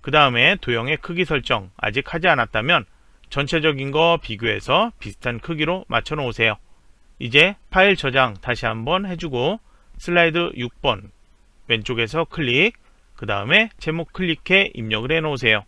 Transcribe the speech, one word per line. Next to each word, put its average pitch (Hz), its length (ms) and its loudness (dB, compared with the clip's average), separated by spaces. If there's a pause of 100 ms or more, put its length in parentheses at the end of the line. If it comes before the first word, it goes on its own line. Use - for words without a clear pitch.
그 - 100 -8
다음에 139 460 4
도형의 123 420 -2
크기 175 260 -4
설정 120 520 -2
아직 107 360 -4
하지 170 160 0
않았다면 127 560 2 (460)
전체적인 143 600 -2
거 165 320 2
비교해서 117 760 -2
비슷한 117 420 -8
크기로 165 480 -4
맞춰 120 260 -2
놓으세요. 117 420 0 (640)
이제 143 380 4 (140)
파일 185 260 6
저장 131 440 2
다시 123 260 -4
한번 127 400 -2
해주고 165 540 -2 (380)
슬라이드 170 580 2
육 120 260 -8
번 98 280 -2 (560)
왼쪽에서 117 580 -2
클릭, 151 520 0 (380)
그 - 100 -12
다음에 113 540 0
제목 160 340 -6
클릭해 180 640 0
입력을 110 360 -4
해 160 100 2
놓으세요. 120 480 0